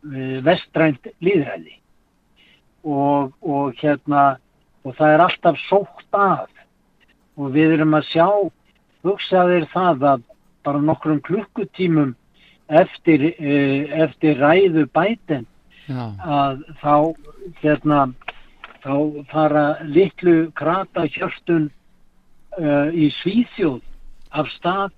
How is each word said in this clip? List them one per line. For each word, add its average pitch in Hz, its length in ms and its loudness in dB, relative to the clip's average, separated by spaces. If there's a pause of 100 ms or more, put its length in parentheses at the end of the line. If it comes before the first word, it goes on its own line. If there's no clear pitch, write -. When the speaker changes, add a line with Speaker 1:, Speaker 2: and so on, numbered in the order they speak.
Speaker 1:
eh, 131 380 -8
vestrænt 139 720 -2
lýðræði. 127 580 -2 (1080)
Og, 143 560 0
og 143 360 -4
hérna, 143 600 0 (480)
og 127 100 -10
það 151 180 4
er 156 60 6
alltaf 170 380 2
sótt - 560 -2
að. 196 340 0 (880)
Og 139 140 -6
við 156 220 4
erum 156 200 2
að 151 120 2
sjá, 185 460 0 (520)
hugsa 185 420 0
þér 175 240 0
það 175 320 0
að 139 220 2 (420)
bara 143 140 -2
nokkrum 156 420 0
klukkutímum 170 960 -2 (540)
eftir, 160 680 2
eh, 143 680 0
eftir 147 340 0
ræðu 160 540 4
Biden, 160 540 -2 (420)
Speaker 2:
Já. 127 300 -8
Speaker 1:
að 139 460 -2 (120)
þá, 151 400 0 (460)
hérna, 147 520 0 (680)
þá 147 460 -4
fara 151 540 0
litlu 165 720 2
kratahjörtun, 165 1160 -4 (840)
eh, 147 380 0
í 156 200 0
Svíþjóð 180 680 -2 (500)
af 147 160 -4
stað 190 500 -4